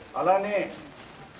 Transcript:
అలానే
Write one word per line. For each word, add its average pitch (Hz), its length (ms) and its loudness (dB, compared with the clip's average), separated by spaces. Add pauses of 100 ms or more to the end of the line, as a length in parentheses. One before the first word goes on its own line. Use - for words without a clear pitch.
(160)
అలానే 196 560 4 (680)